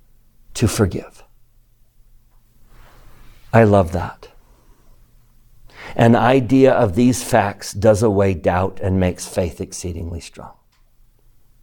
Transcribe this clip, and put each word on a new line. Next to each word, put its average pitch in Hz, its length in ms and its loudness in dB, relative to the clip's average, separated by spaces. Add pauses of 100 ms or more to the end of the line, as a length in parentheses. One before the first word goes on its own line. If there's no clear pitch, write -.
(560)
to 117 120 0
forgive. - 560 -4 (2250)
I 113 100 6
love 98 300 2
that. - 340 -10 (1700)
An 117 180 4
idea 127 600 4
of 104 220 0
these 123 280 2
facts 101 480 -2
does 107 320 2
away 98 300 2
doubt 92 480 -2
and 95 180 0
makes 92 260 -2
faith - 360 -6
exceedingly 85 580 -10
strong. - 380 -20 (1040)